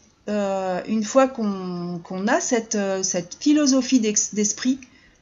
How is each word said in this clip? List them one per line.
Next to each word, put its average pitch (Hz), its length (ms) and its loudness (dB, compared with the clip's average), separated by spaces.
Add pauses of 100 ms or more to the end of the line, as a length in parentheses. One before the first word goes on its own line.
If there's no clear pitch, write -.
(300)
euh, 196 580 0
une 214 160 0
fois 262 240 4
qu'on, 185 760 -4
qu'on 190 240 -4
a 285 120 2
cette, 226 360 -2
euh, 196 280 0
cette - 360 -4
philosophie 269 600 4
d'ex-, 214 340 0
d'esprit, 214 460 -2 (420)